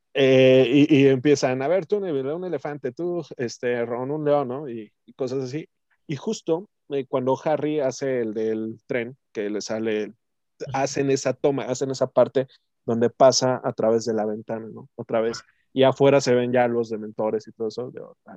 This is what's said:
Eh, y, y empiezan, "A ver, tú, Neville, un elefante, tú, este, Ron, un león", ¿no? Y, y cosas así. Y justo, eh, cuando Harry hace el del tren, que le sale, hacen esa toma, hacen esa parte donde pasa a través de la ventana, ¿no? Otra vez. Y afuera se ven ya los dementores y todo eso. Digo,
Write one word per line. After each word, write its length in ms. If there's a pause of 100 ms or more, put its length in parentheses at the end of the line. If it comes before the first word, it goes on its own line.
(160)
Eh, 720
y, 140
y 40
empiezan, 540
"A 60
ver, 180
tú, 140
Neville, 340
un 120
elefante, 460
tú, 320 (140)
este, 480
Ron, 240
un 160
león", 220
¿no? 200
Y, 240 (140)
y 80
cosas 300
así. 260 (380)
Y 80
justo, 520 (220)
eh, 180
cuando 380
Harry 340
hace 420
el 120
del 540
tren, 280 (160)
que 180
le 120
sale, 520 (600)
hacen 380
esa 220
toma, 320
hacen 260
esa 160
parte 400 (380)
donde 260
pasa 520
a 100
través 320
de 100
la 100
ventana, 480
¿no? 220
Otra 260
vez. 200 (300)
Y 120
afuera 360
se 140
ven 180
ya 160
los 220
dementores 580
y 40
todo 160
eso. 240
Digo, 260 (180)